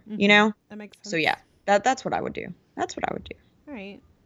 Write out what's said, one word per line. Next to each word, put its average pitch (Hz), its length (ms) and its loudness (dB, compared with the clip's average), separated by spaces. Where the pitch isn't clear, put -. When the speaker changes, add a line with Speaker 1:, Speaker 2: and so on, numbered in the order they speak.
Speaker 1:
you 214 120 -8
Speaker 2:
Mm-hmm. 202 100 4
Speaker 1:
know? 208 260 6
Speaker 2:
That 214 80 -16
makes 208 260 -18
Speaker 1:
So 208 80 -14
Speaker 2:
sense. 160 120 -2
Speaker 1:
yeah, - 120 2
that, 202 180 4
that's 262 200 0
what 147 100 -2
I 85 80 0
would - 120 -6
do. - 200 -10
That's - 200 -6
what - 140 -4
I - 40 -6
would - 100 -8
do. - 120 -16
Speaker 2:
All 294 60 -14
right. 196 280 -12